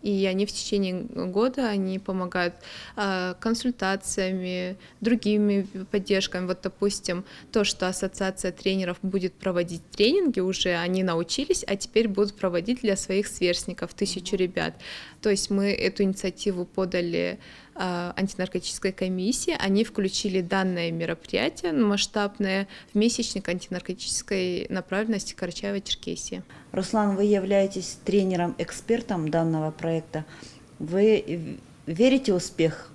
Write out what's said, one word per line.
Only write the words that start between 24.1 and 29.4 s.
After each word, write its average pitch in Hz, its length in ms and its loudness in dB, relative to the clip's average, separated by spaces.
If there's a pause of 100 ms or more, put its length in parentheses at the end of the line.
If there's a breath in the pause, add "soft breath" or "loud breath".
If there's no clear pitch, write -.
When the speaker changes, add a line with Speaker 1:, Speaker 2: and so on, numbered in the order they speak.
Speaker 1:
направленности 196 680 -2
Карачаево-Черкесии. 190 1080 -6 (300 loud breath)
Speaker 2:
Руслан, 202 440 2
вы 196 80 4
являетесь 196 800 2
тренером-экспертом 185 1300 0
данного 160 400 2